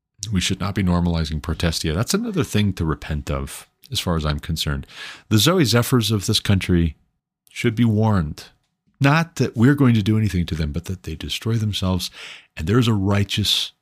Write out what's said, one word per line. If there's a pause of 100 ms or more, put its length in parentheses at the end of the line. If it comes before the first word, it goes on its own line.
(320)
We
should
not
be
normalizing
Protestia.
That's
another
thing
to
repent
of, (220)
as
far
as
I'm
concerned. (440)
The
Zoe
Zephyrs
of
this
country (540)
should
be
warned. (560)
Not
that
we're
going
to
do
anything
to
them,
but
that
they
destroy
themselves. (460)
And
there
is
a
righteous